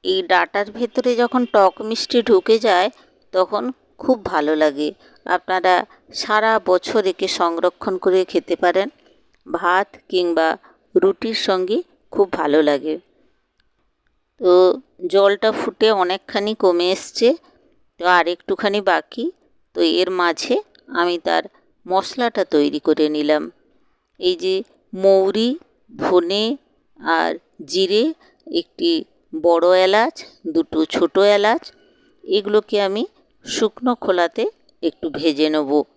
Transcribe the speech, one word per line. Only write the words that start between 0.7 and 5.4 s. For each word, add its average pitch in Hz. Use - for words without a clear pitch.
ভেতরে 240
যখন 240
টক 196
মিষ্টি 226
ঢুকে 220
যায়, 202
তখন 185
খুব 226
ভালো 156
লাগে। 151
আপনারা 180